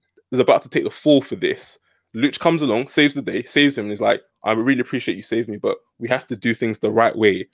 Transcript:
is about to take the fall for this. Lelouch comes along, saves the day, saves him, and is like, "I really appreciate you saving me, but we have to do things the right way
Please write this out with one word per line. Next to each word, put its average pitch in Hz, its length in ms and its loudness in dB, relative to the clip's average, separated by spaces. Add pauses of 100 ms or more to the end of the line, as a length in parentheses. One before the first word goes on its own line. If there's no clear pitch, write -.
(300)
is 127 80 0
about - 240 4
to - 80 -18
take - 140 0
the 92 60 -4
fall - 300 4
for - 160 -10
this. 90 420 -6 (360)
Lelouch 123 240 -2
comes 165 240 2
along, 127 260 0
saves 147 260 4
the 139 60 -4
day, 107 220 -4
saves 143 340 2
him, 104 100 -6
and 104 60 -6
is 104 80 -8
like, 104 220 2 (200)
"I 110 100 0
really 123 280 2
appreciate 120 360 -4
you 98 60 -12
saving 113 300 -4
me, 104 60 -10
but 98 180 -2 (220)
we 117 100 -8
have 127 200 -2
to 123 80 -6
do 117 180 -2
things 113 240 -4
the 107 120 -2
right 113 240 2
way 101 400 2